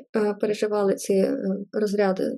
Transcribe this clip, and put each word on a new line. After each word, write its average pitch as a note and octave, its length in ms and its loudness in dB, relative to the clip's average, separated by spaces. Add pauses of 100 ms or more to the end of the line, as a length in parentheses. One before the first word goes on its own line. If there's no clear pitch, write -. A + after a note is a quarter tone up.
(160)
е, G#3 260 0
переживали G#3 540 0
ці, - 180 -2
е, G3 240 2 (360)
розряди G3+ 640 0